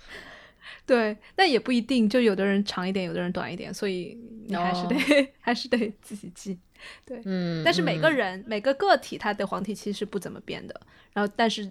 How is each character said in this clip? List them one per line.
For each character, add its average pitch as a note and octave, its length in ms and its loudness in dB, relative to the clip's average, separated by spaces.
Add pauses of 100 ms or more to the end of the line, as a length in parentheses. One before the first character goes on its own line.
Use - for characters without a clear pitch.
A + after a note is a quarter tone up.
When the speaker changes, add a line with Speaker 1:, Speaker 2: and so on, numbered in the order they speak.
(840)
Speaker 1:
对， A3 300 2 (200)
但 F#4 140 6
也 B3 100 4
不 - 120 -2
一 A#3+ 80 4
定， A3+ 300 4
就 B3+ 100 4
有 A3 160 6
的 F#3 80 2
人 G3+ 220 4
长 F3+ 220 -4
一 F#3+ 40 -2
点， F#3+ 140 -2
有 E3 80 -6
的 F3 80 -2
人 F3 100 -2
短 F3+ 200 -6
一 F3 40 -8
点， - 160 -10
所 G3+ 160 -4
以 F#3 320 -6 (280)
你 G3 80 -4
还 F3 180 0
是 F3+ 140 -2
得， A#3 80 0
Speaker 2:
哦。 C#4 380 4
Speaker 1:
<laughs> - 60 -20
还 B3 140 0
是 B3 140 -6
得 A3 340 0
自 - 140 -16
己 F3+ 180 -14
记。 F#3+ 240 -10 (480)
对。 A#3 200 -12
Speaker 2:
嗯， F3 380 -2
Speaker 1:
但 - 80 4
是 - 80 2
每 D#3+ 200 2
个 - 100 6
人， F#3+ 300 0
Speaker 2:
嗯。 - 80 -14
Speaker 1:
每 G#3+ 120 -2
个 C4 140 2
个 F4 240 4
体 - 180 -6
他 G#3 160 -2
的 G#3 140 -2
黄 F#3+ 180 -4
体 G3+ 100 -4
期 G3+ 200 -6
是 G3+ 100 -4
不 G3+ 140 -6
怎 - 140 -8
么 - 80 -14
变 - 260 -12
的， - 160 -14 (320)
然 G3+ 100 0
后 G#3 120 0
但 A#3 120 4
是 G#3 240 -2